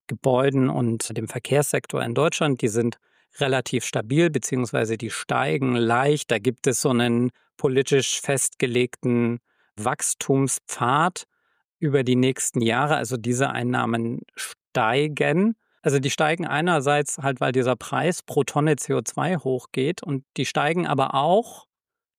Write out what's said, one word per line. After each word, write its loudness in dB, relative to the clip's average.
Gebäuden 2
und -2
dem 0
Verkehrssektor -2
in -4
Deutschland, 0
die 0
sind 0
relativ -2
stabil, 0
beziehungsweise -2
die -6
steigen -2
leicht. 2
Da 2
gibt -2
es 0
so 0
einen 2
politisch 2
festgelegten 0
Wachstumspfad 0
über 2
die 4
nächsten 0
Jahre. 2
Also -4
diese 0
Einnahmen -2
steigen. 0
Also 2
die 0
steigen 0
einerseits 0
halt, -2
weil 0
dieser 2
Preis -2
pro 0
Tonne 2
C -4
O 0
zwei -4
hochgeht -4
und -6
die -2
steigen 0
aber 0
auch, 2